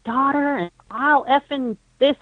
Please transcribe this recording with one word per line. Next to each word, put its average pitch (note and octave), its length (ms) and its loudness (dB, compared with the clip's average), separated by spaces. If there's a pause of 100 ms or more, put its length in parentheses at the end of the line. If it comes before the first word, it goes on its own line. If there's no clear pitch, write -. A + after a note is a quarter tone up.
daughter, C#4 520 0
and F3 140 -4 (200)
I'll C#4 340 2
effing C4+ 520 -2 (220)
this C#4 240 4